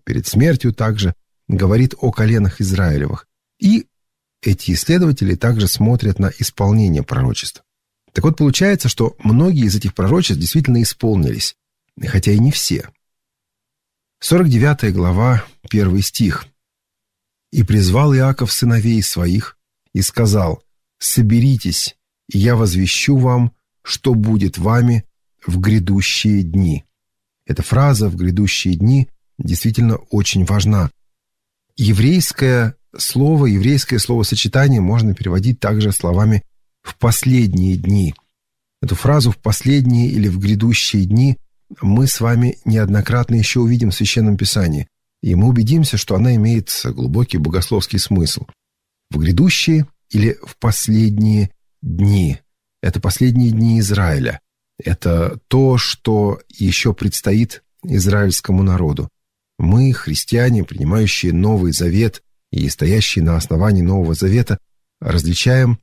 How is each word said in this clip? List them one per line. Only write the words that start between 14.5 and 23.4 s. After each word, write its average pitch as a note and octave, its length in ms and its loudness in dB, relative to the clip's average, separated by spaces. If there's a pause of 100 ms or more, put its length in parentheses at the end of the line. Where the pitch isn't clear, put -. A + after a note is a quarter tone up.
глава, F#2+ 540 0 (240)
первый G2 320 2
стих. F2+ 440 -2 (1080)
«И A#2 100 2
призвал G#2 500 2
Иаков C3 380 0
сыновей A#2 500 0
своих F2 560 -4 (360)
и G2 80 -2
сказал: G2+ 600 0 (380)
соберитесь, A#2 960 0 (320)
и - 100 -4
я A#2 200 2
возвещу F#2+ 580 0
вам, B2 380 0 (300)